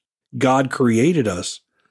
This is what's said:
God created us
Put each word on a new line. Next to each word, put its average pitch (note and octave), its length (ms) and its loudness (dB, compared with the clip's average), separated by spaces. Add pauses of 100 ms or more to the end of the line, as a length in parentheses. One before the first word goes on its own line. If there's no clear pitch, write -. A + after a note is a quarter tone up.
(380)
God C3 320 2
created B2 580 2
us F#2 340 -8 (300)